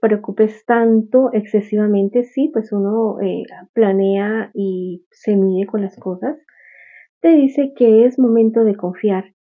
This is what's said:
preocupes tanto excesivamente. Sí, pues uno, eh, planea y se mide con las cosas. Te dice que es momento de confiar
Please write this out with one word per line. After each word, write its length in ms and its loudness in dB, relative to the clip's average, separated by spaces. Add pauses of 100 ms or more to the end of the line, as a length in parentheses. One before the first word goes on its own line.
preocupes 640 -2
tanto 680 2
excesivamente. 920 -2
Sí, 280 -4
pues 200 -6
uno, 500 -4
eh, 220 -4 (300)
planea 840 -2
y 560 -8
se 240 -4
mide 320 0
con 160 -6
las 140 -10
cosas. 380 -8 (880)
Te 140 4
dice 400 2
que 300 6
es 120 0
momento 460 2
de 120 0
confiar 680 -4